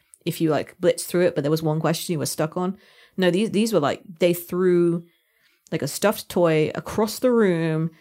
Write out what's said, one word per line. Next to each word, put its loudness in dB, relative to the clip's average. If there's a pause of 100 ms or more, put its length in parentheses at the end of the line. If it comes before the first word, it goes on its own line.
(260)
if -4
you, 2
like, -4
blitzed 0
through 0
it, 0
but -2
there 0
was 0
one 0
question -2
you -2
were -4
stuck -4
on. -4 (400)
No, 2
these, 0
these 0
were, 4
like, -2 (160)
they 2
threw, 0 (640)
like, -6
a -2
stuffed -2
toy 2
across -4
the 2
room 2 (100)